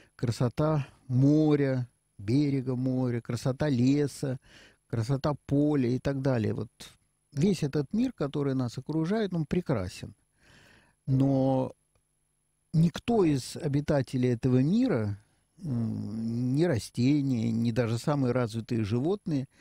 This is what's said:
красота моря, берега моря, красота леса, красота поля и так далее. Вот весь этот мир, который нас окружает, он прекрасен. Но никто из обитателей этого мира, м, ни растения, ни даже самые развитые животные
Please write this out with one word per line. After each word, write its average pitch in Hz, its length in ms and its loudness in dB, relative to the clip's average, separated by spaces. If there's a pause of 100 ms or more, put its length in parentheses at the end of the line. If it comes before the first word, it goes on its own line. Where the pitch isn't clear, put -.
(160)
красота 135 720 0 (180)
моря, 139 840 4 (300)
берега 131 560 0
моря, 127 460 0
красота 131 480 -2
леса, 135 680 0 (500)
красота 131 460 -2 (120)
поля 143 420 2
и 127 120 0
так 139 200 -2
далее. 120 320 0
Вот 110 160 -6 (640)
весь 175 300 0
этот 147 300 -2
мир, 240 200 0
который 139 420 -2
нас 127 220 -2
окружает, 175 560 -2
он 165 140 -2
прекрасен. 120 680 -4 (920)
Но 131 680 2 (1000)
никто 175 520 2
из 143 320 0
обитателей 139 760 0
этого 123 280 2
мира, 143 580 2 (460)
м, 113 920 -4
ни 151 100 2
растения, 131 840 0
ни 117 200 0
даже 117 280 0
самые 139 340 0
развитые 113 520 -2
животные 135 640 -2 (140)